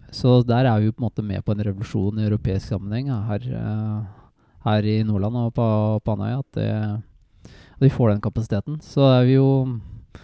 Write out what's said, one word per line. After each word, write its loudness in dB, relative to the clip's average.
så 4
der 2
er 2
vi 2
jo 0
på -6
en -2
måte -6
med -6
på -2
en -2
revolusjon -4
i 0
europeisk -2
sammenheng, -4
ja, -4
her, -4
eh, -6
her 2
i 0
Nordland 0
og -2
på, 0
på -4
Andøya, -4
at -10
det, -2
at -10
vi 6
får 2
den 0
kapasiteten. -4
Så -2
er 6
vi 6
jo, 2